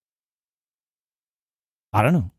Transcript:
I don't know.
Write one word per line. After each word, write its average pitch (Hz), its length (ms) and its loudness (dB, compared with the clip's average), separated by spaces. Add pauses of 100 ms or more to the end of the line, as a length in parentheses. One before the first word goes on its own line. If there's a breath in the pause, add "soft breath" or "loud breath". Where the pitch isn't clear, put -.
(1900)
I 107 100 0
don't 139 120 2
know. 107 240 -2